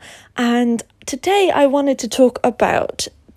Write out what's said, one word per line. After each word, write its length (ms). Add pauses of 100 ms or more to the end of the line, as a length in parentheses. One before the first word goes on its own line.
(380)
And 460 (220)
today 480
I 140
wanted 320
to 80
talk 360
about 640 (300)